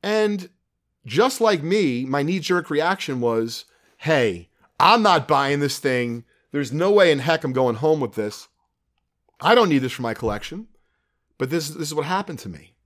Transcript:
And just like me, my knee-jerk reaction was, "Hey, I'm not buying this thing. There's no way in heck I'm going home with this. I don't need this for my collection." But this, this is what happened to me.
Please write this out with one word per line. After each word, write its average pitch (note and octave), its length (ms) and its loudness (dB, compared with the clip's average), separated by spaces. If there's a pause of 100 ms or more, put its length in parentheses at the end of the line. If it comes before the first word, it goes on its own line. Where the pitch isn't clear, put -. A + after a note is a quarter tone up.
And G#3 460 -2 (560)
just G3 340 0
like G#3 240 2
me, D#3 420 0
my C#3 160 -2
knee-jerk F3 480 -2
reaction D#3 520 -2
was, A2+ 440 -2 (320)
"Hey, A2+ 520 0 (300)
I'm G#3+ 220 6
not F3 260 4
buying C#3+ 320 0
this C#3+ 200 -2
thing. A#2+ 460 -2 (260)
There's C#3 220 -6
no F3 180 0
way F#3+ 200 6
in C#3 80 2
heck D#3+ 240 0
I'm C3 100 -4
going B2 220 0
home D#3 240 0
with A#2+ 160 -6
this. G#2 320 -8 (920)
I F#3 160 4
don't A3+ 140 4
need C#3+ 100 4
this B2+ 140 -2
for - 80 -10
my A#2 120 -4
collection." A2+ 540 -8 (720)
But C3 120 -4
this, D#3 200 -4
this D#3 180 -10
is D#3 60 -8
what D3 120 -4
happened F3+ 340 -6
to G2 100 -14
me. D#2 260 -18 (100)